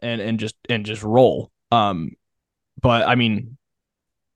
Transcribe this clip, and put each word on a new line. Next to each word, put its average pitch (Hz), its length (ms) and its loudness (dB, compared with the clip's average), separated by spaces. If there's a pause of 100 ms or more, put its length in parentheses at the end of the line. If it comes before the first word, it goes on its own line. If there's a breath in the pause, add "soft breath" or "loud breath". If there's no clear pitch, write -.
and, 117 200 -6
and 110 160 -2
just, 110 180 -8 (140)
and 110 160 -2
just 107 160 -10
roll. 107 480 2 (220)
Um, 101 400 0 (680)
but 117 280 2
I 127 80 4
mean, 117 420 -2 (800)